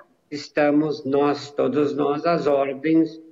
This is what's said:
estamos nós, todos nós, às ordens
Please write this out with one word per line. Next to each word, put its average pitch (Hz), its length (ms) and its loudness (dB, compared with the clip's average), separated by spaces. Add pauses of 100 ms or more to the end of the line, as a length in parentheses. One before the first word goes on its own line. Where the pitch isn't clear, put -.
(300)
estamos 147 720 0
nós, 139 460 0
todos 135 460 0
nós, 147 300 -2
às 170 200 0
ordens 143 720 0 (120)